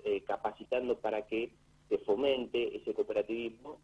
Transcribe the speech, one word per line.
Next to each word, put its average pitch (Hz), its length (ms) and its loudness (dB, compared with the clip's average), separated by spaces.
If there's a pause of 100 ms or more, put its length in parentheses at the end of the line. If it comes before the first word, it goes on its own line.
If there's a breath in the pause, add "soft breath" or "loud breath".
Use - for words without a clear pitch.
eh, 104 200 2
capacitando 113 760 -2
para 107 280 0
que 113 240 -2 (380)
se 104 100 2
fomente 120 800 2
ese 107 160 -4
cooperativismo 113 920 -2